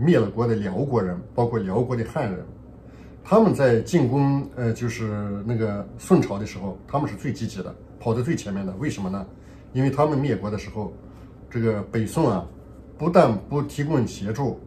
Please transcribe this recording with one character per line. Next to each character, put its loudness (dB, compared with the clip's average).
灭 6
了 4
国 0
的 2
辽 -2
国 0
人， -2
包 2
括 -2
辽 0
国 0
的 -2
汉 -4
人。 -6
他 8
们 6
在 4
进 4
攻， 2
呃， 0
就 -4
是 -4
那 -2
个 -2
宋 4
朝 -4
的 -6
时 -12
候， -8
他 -4
们 -2
是 -10
最 -6
积 -6
极 -8
的， -10
跑 -2
得 0
最 0
前 -6
面 -4
的。 -6
为 -4
什 -6
么 -4
呢？ -6
因 0
为 4
他 4
们 0
灭 0
国 -6
的 -4
时 -10
候， -8
这 -6
个 2
北 0
宋 2
啊， -2
不 0
但 6
不 0
提 -6
供 2
协 -6
助， -2